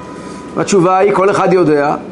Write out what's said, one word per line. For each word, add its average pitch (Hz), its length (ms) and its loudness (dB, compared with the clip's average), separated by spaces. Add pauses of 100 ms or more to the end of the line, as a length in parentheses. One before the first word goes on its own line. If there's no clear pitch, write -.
(560)
והתשובה 185 420 2
היא, 202 160 2
כל 185 160 2
אחד 180 240 0
יודע, 151 420 2 (160)